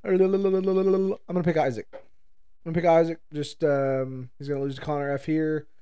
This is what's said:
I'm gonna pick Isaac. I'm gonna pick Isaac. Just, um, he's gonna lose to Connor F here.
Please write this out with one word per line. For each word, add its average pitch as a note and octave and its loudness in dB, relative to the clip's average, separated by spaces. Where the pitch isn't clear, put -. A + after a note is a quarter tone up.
I'm F#3+ 2
gonna F#3+ 2
pick D#3+ 2
Isaac. C3 0
I'm - -16
gonna - -4
pick F3 0
Isaac. E3 4
Just, D3 -6
um, C3 0
he's C#3 -12
gonna C#3+ -4
lose C#3 -4
to C3+ -14
Connor C#3+ -4
F C#3 -4
here. D#3 0